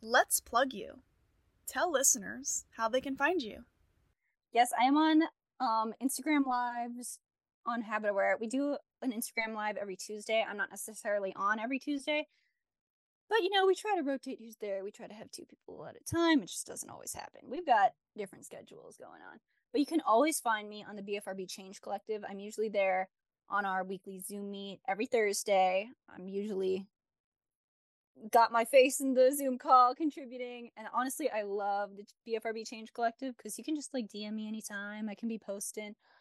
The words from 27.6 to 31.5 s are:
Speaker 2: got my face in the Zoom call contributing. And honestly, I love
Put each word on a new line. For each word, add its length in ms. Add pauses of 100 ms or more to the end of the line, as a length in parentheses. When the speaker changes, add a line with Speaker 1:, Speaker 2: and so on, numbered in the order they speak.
Speaker 2:
got 200
my 140
face 360
in 120
the 180
Zoom 260
call 360
contributing. 840
And 160
honestly, 360
I 140
love 540